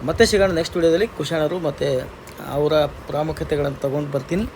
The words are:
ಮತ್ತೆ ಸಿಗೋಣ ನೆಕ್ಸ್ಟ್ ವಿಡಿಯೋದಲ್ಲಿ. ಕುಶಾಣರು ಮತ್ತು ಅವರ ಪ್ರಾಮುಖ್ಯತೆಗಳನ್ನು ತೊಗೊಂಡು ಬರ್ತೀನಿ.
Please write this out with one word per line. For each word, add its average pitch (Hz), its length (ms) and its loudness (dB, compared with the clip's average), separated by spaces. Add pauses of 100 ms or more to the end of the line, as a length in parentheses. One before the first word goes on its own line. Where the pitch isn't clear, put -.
ಮತ್ತೆ 165 200 4
ಸಿಗೋಣ 196 260 4
ನೆಕ್ಸ್ಟ್ 165 240 -2
ವಿಡಿಯೋದಲ್ಲಿ. 170 320 4
ಕುಶಾಣರು 160 520 -2
ಮತ್ತು 143 520 -2 (400)
ಅವರ 147 220 2 (120)
ಪ್ರಾಮುಖ್ಯತೆಗಳನ್ನು 147 960 -4
ತೊಗೊಂಡು 143 300 -2
ಬರ್ತೀನಿ. 156 320 -2 (120)